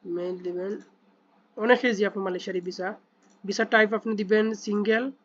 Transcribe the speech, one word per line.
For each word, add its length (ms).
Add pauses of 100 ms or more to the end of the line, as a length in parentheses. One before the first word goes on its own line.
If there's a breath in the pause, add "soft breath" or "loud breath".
মেইল 320
দিবেন। 440 (720)
অনেক 300
ইজি 200
আপনার 200
মালয়েশিয়ার 300
ই 60
ভিসা। 320 (520)
ভিসা 200
টাইপ 280
আপনি 220
দিবেন 380
সিঙ্গেল 580 (140)